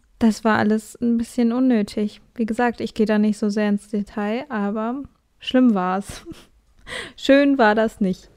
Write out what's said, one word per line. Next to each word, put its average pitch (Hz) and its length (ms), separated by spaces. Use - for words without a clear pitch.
das 220 260
war 220 140
alles 214 420
ein 233 160
bisschen 233 360
unnötig. 226 680
Wie 226 120
gesagt, 233 340
ich 233 120
gehe 214 140
da 214 120
nicht 214 200
so 208 100
sehr 208 220
ins 202 180
Detail, 208 600
aber 220 520
schlimm 254 360
war's. 185 560
<laughs> - 880
Schön 277 420
war 214 160
das 220 260
nicht. 190 360